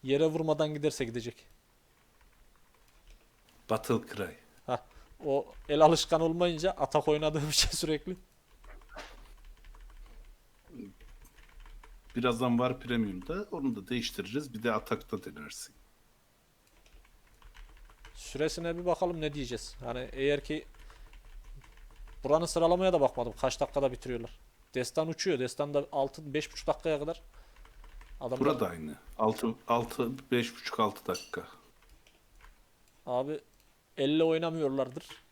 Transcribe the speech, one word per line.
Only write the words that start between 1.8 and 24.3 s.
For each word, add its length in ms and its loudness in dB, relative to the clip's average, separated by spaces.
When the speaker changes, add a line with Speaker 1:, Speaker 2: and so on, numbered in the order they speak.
Speaker 2:
Battle 460 0
Cry. 200 -6
Speaker 1:
Hah, 160 -4
o 280 0
el 120 6
alışkan 400 8
olmayınca 500 2
atak 360 2
oynadığım 420 2
<laughs> 0 -
için 200 4
sürekli. 480 -2
Speaker 2:
Birazdan 440 2
var 200 0
Premium'da, 720 -2
onu 240 -2
da 120 -12
değiştiririz. 680 -4
Bir 100 -10
de 80 2
atakta 520 -4
denersin. 520 -14
Speaker 1:
Süresine 640 -4
bir 80 -6
bakalım 360 0
ne 120 -2
diyeceğiz. 500 -6
Hani 300 -6
eğer 300 2
ki 220 -6
buranın 220 6
sıralamaya 480 6
da 80 6
bakmadım. 400 2
Kaç 180 2
dakikada 320 2
bitiriyorlar. 480 -8